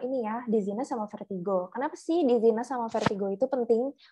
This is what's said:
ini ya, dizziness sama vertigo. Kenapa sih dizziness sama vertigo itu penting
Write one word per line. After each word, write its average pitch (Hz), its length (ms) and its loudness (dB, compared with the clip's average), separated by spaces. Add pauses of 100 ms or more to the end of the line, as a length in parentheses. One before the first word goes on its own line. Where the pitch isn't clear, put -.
ini 247 240 -2
ya, 240 160 -4
dizziness 214 480 0
sama 220 160 -4
vertigo. 185 640 -4
Kenapa 285 240 -4
sih 330 240 0
dizziness 233 480 4
sama 240 240 -4
vertigo 202 400 0
itu 202 160 0
penting 247 480 0 (160)